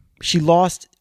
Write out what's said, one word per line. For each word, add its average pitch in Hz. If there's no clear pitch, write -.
She -
lost, 170